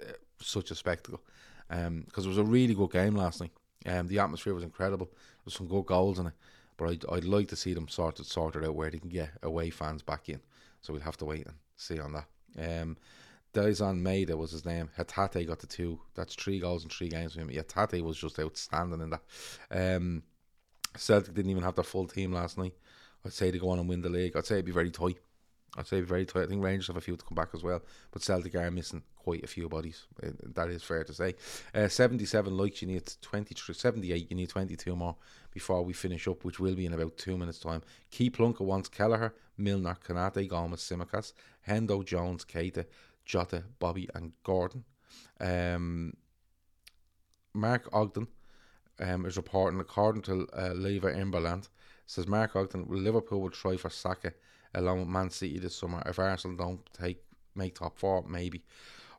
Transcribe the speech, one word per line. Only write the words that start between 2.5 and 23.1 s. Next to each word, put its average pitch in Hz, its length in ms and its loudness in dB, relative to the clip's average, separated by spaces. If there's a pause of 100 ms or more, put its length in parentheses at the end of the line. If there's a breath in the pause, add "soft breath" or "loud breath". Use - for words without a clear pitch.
good 98 160 4
game 98 260 6
last 90 240 0
night. 85 120 -8 (340)
Um, 87 200 0
the 95 120 0
atmosphere 92 360 2
was 87 100 -4
incredible. 92 420 -2
There - 400 -20
was - 80 -10
some 92 120 -6
good 92 200 2
goals 92 320 6
in 90 80 0
it, 80 80 -4 (420 soft breath)
but 82 140 2
I'd, 85 200 -2
I'd 87 140 0
like 98 240 4
to - 80 -8
see - 180 -2
them 82 140 -4
sorted, - 380 -2
sorted 80 380 -2
out 78 100 0
where 78 160 -2
they 80 80 -8
can 85 100 -10
get 82 220 -4 (120)
away 82 280 -2
fans 78 320 -6
back 76 260 -4
in. 73 120 -6 (400 soft breath)
So - 120 -10
we'll 73 100 -4
have 78 160 -6
to 78 60 -6
wait 76 220 -4
and 76 100 -16 (200)
see - 220 -6
on 73 140 -6
that. 73 140 -8 (560)
Um, 82 140 -6 (560 loud breath)
Daison 101 500 4
Maeda 92 340 2
was 80 160 -4
his 80 120 -8
name. 85 340 -2
Hatate 90 480 0
got 80 140 -4
the - 60 -16
two. 85 340 -4 (140)
That's 90 200 -6
three 98 260 -2
goals 87 220 0
in 82 80 -12
three - 180 -6
games 82 260 -4
for 85 60 -6
him. 80 80 -6
Hatate 87 540 0
was 80 160 -2
just - 200 -6
outstanding 82 640 -2
in 80 100 -4
that. 78 120 -4 (480 loud breath)
Um, 90 520 2 (760)
Celtic 104 380 6
didn't 95 160 2
even 95 120 2
have 90 140 2
their 87 80 4
full 95 220 0
team 92 260 -2
last 87 260 -2
night. 92 160 -4 (500 loud breath)